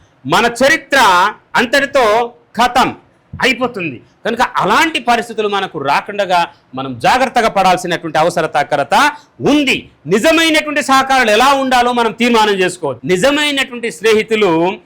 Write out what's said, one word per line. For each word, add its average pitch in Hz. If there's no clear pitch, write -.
మన 190
చరిత్ర 269
అంతటితో 247
ఖతం 240
అయిపోతుంది. 214
కనుక 220
అలాంటి 277
పరిస్థితులు 226
మనకు 190
రాకుండగా 180
మనం 131
జాగ్రత్తగా 233
పడాల్సినటువంటి 180
అవసరత, 165
అక్కరత 151
ఉంది. 254
నిజమైనటువంటి 302
సహకారాలు 262
ఎలా 254
ఉండాలో 254
మనం 233
తీర్మానం 226
చేసుకోవచ్చు. 170
నిజమైనటువంటి 247
స్నేహితులు 214